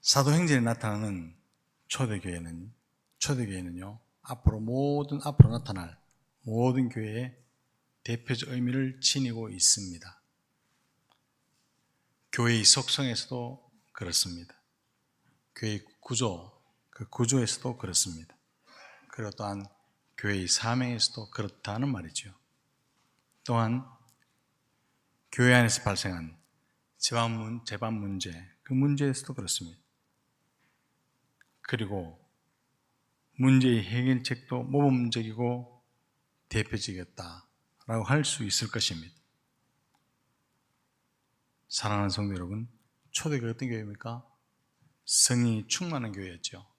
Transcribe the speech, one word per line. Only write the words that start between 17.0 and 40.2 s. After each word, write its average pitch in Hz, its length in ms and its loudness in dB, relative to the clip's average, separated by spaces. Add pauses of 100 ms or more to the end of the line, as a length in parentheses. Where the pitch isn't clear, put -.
구조에서도 120 720 0
그렇습니다. 85 580 -4 (720)
그리고 107 240 -8
또한 101 340 -8 (520)
교회의 98 320 -2
사명에서도 117 800 0
그렇다는 107 600 -4
말이죠. 92 460 -6 (1120)
또한 117 440 0 (1400)
교회 123 220 8
안에서 120 300 6
발생한 87 540 -4 (600)
재반 117 340 0
문-, 113 320 -6
재반 110 300 -4
문제, 95 520 -6 (180)
그 - 100 -6
문제에서도 139 600 2
그렇습니다. - 460 -6 (1800)
그리고 95 580 -6 (1160)
문제의 127 480 6
해결책도 123 800 -2
모범적이고 123 1160 0 (680)
대표적이었다라고 95 1500 -6
할 139 220 2
수 - 180 -2
있을 104 240 -2
것입니다. 87 480 -4 (2500)